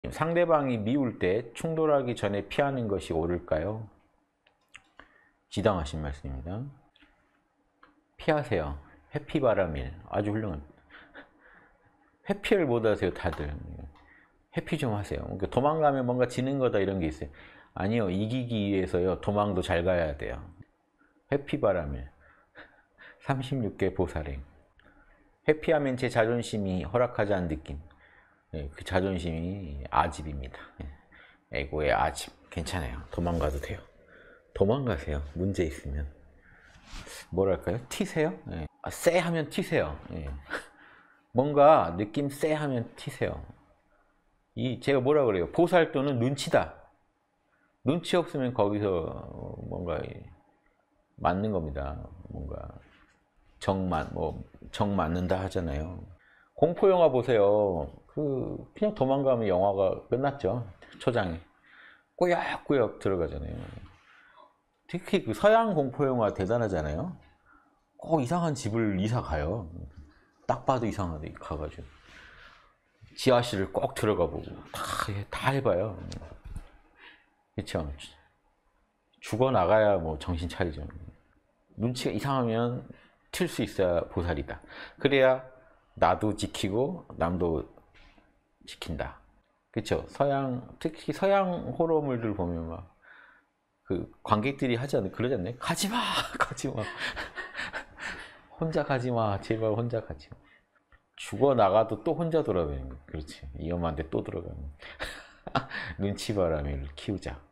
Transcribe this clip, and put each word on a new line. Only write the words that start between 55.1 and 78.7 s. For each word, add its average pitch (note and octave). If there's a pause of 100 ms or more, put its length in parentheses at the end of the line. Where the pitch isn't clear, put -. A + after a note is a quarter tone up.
하잖아요. F2 (500)
공포 F3
영화 F3
보세요. G#2 (180)
그, C3+ (180)
그냥 G#3
도망가면 C3
영화가 F#2+
끝났죠. B2 (320)
초장에. F#2+ (760)
꾸역꾸역 D3
들어가잖아요. D2+ (1300)
특히 F3
그 A2+
서양 A3
공포 C#3
영화 A#2+
대단하잖아요. F#2+ (800)
꼭 E3
이상한 E3
집을 G#2
이사 A2
가요. D#2+ (800)
딱 -
봐도 B2
이상하게 E2
가가지고. - (1300)
지하실을 A#2+
꼭 -
들어가 F2+
보고. D#2+ (300)
다 -
해-, G2+
다 -
해봐요. G#2 (1600)
그쵸? D#2 (1300)